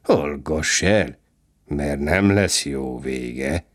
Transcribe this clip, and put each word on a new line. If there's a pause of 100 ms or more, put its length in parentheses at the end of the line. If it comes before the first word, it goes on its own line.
"Hallgass
el, (460)
mert
nem
lesz
jó
vége."